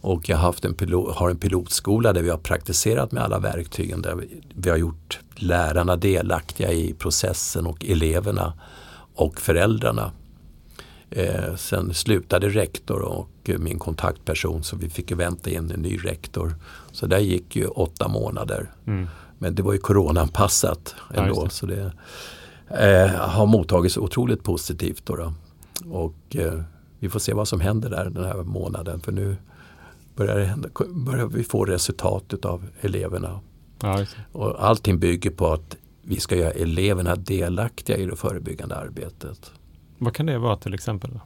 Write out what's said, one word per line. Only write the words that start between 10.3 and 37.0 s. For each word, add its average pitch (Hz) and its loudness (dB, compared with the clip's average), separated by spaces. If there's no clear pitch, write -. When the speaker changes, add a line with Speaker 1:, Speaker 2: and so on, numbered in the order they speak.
Speaker 1:
Eh, 95 -2
sen 92 -2
slutade 95 2
rektor 101 -2
och 87 -4
min 82 -4
kontaktperson, 82 -2
så - -6
vi 82 -4
fick - -6
ju 85 -2
vänta 87 -2
in 82 -4
en 82 -4
ny 95 -2
rektor. 85 -4
Så - -6
där 92 4
gick 90 0
ju 92 0
åtta - 0
månader. - -2
Speaker 2:
Mm. 95 -2
Speaker 1:
Men 87 -2
det 95 0
var 101 2
ju 98 2
coronaanpassat 82 2
Speaker 2:
Ja, 104 2
Speaker 1:
ändå, 95 0
Speaker 2:
just - -
det. 90 -2
Speaker 1:
så - -8
det, 98 -4
eh, 98 8
har 104 4
mottagits 92 6
otroligt - 0
positivt 87 -4
då, - -4
då. 82 -4
Och, 82 -6
eh, 85 -2
vi 95 -4
får 107 -4
se - -2
vad 104 0
som 95 0
händer 107 0
där 90 -4
den 87 -6
här 95 -4
månaden, 92 -6
för - -6
nu 98 -2
börjar 104 0
det 101 2
hända, 104 -4
börjar 127 -2
vi 110 -4
få 104 0
resultat 95 0
utav 92 -4
eleverna. 90 -4
Speaker 2:
Ja, 98 2
just 101 -4
det. - -12
Speaker 1:
Och 104 0
allting 104 4
bygger 90 2
på 80 2
att - -6
vi - -4
ska - 0
göra 82 2
eleverna 87 0